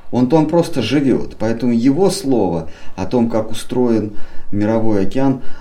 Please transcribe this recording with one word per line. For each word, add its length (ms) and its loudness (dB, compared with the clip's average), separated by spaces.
он 200 0
там 160 4
просто 340 0
живет, 580 0
поэтому 340 -2
его 360 2
слово 640 -2
о 80 -4
том, 240 0
как 220 -2
устроен 640 -2
мировой 520 2
океан, 400 0